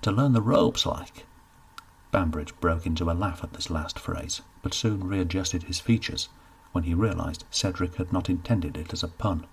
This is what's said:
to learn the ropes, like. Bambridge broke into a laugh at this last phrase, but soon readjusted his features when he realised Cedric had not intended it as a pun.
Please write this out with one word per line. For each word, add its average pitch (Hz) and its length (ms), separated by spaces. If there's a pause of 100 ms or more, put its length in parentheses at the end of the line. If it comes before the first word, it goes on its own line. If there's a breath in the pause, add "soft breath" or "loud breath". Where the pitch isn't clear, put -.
to 104 100
learn 131 200
the 117 100
ropes, - 440
like. - 400 (840)
Bambridge 78 500
broke 82 260
into 82 240
a - 20
laugh 85 300
at - 100
this - 180
last 80 280
phrase, - 440 (200)
but - 120
soon 101 340
readjusted 92 560
his 90 160
features - 480 (440 loud breath)
when 85 120
he 85 100
realised 82 560
Cedric 90 460
had 90 160
not 90 180
intended 87 460
it - 160
as - 100
a 87 60
pun. - 440